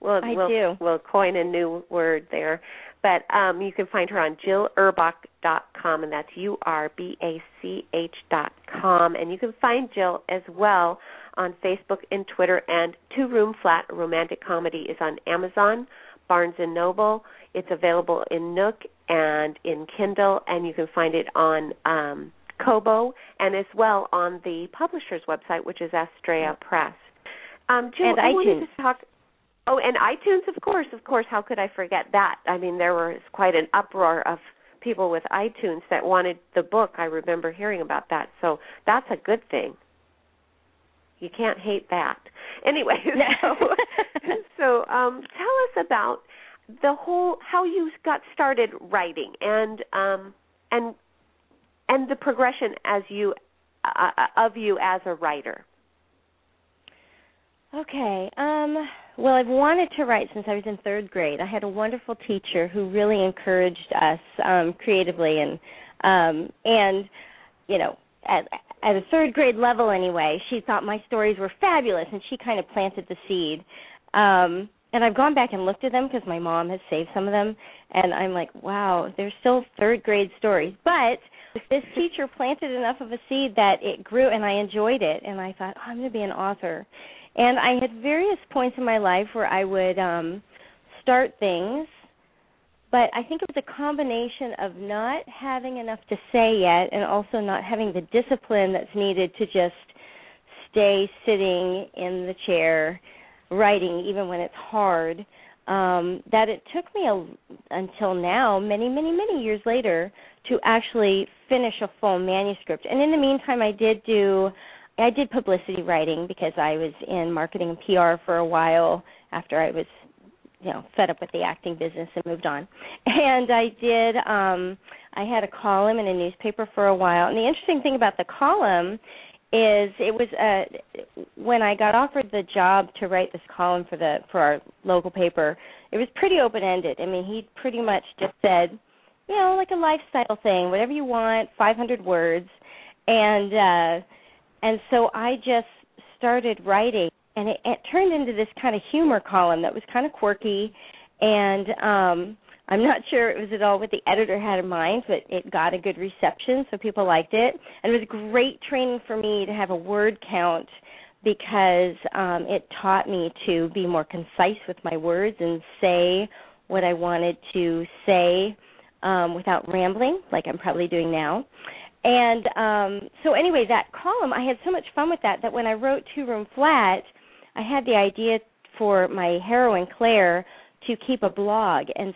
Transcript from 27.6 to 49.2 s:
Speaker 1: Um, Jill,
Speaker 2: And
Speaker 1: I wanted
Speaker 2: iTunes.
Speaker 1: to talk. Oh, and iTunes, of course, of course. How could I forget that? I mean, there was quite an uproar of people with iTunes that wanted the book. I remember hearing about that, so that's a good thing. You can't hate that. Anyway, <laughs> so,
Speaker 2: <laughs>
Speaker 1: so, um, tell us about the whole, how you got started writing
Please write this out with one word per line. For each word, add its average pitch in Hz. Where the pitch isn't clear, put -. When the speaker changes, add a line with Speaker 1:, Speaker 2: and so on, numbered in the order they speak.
Speaker 1:
Um, 247
Jill, 339
Speaker 2:
And 233
Speaker 1:
I 233
wanted 370
Speaker 2:
iTunes. 311
Speaker 1:
to 277
talk. 254
Oh, 262
and 247
iTunes, 370
of 370
course, 339
of 226
course. 233
How 208
could 220
I 196
forget 180
that? 202
I 180
mean, 180
there 175
was 170
quite 185
an 160
uproar 185
of 165
people 185
with 165
iTunes 196
that 170
wanted 180
the 175
book. 208
I 170
remember 165
hearing 196
about 147
that, 156
so 160
that's 208
a 208
good 226
thing. -
You 175
can't 220
hate 202
that. 170
Anyway, 294
<laughs> 285
so, 339
Speaker 2:
<laughs> -
Speaker 1:
so, 247
um, 247
tell 508
us 339
about 202
the 285
whole, 349
how 359
you 339
got 302
started 269
writing 175